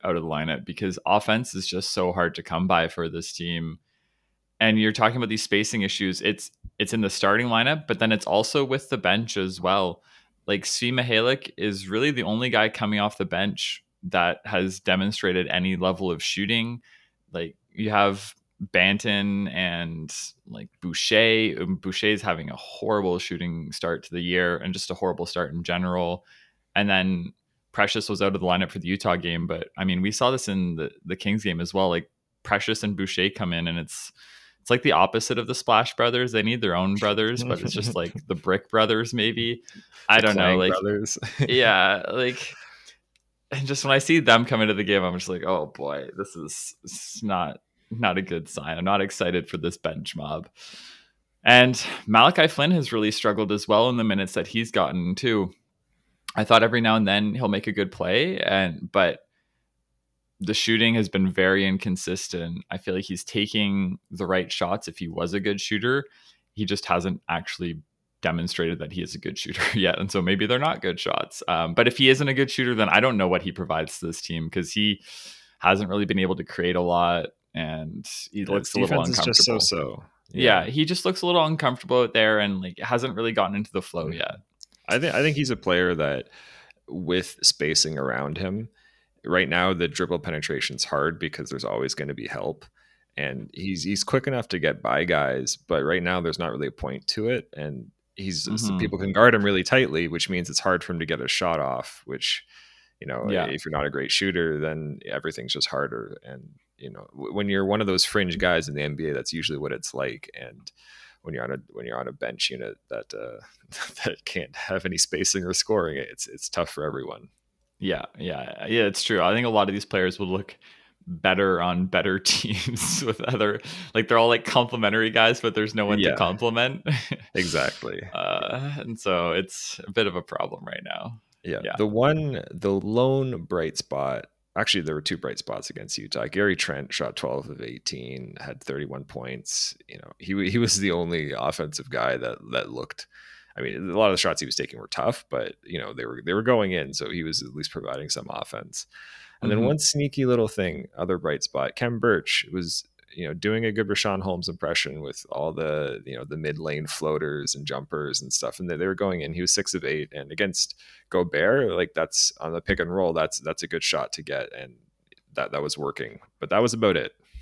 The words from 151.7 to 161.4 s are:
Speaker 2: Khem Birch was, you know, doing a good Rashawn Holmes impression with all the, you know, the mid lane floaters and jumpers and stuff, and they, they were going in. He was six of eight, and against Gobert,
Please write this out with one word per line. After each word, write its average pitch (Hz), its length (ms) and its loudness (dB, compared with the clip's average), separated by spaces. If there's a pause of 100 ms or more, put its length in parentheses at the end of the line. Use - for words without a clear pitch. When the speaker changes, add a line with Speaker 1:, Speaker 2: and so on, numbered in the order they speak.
Speaker 2:
Khem 120 220 -2
Birch 104 540 2
was, 87 320 -4 (300)
you 87 120 -8
know, 76 80 -6
doing 110 320 0
a 107 60 -2
good 104 160 0
Rashawn 98 340 0
Holmes 90 260 -4
impression 78 540 -4
with - 280 -12
all 78 220 -4
the, 76 540 -2
you 65 100 -10
know, 60 80 -10
the 76 140 -10
mid 76 200 -4
lane 76 280 -6
floaters 76 680 -2
and 71 120 -10
jumpers 71 560 -6
and 67 100 -8
stuff, - 260 -4
and 90 120 -6
they, 82 60 -4
they 85 100 -2
were 95 80 0
going 92 260 -2
in. 76 140 -6
He 87 80 -4
was 87 100 2
six - 220 0
of 82 100 -4
eight, 73 280 -2
and 71 200 -12
against - 480 -2 (300)
Gobert, 92 640 2